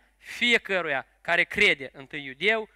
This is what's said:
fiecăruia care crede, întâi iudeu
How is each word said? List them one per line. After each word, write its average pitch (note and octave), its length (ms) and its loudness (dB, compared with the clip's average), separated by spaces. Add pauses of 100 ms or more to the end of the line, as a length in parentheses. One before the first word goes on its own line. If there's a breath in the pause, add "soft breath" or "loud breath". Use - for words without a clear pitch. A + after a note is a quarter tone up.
(160)
fiecăruia F#3 880 0 (140)
care E3+ 240 2
crede, D#3+ 480 0
întâi C#3+ 320 -14
iudeu G3 520 -2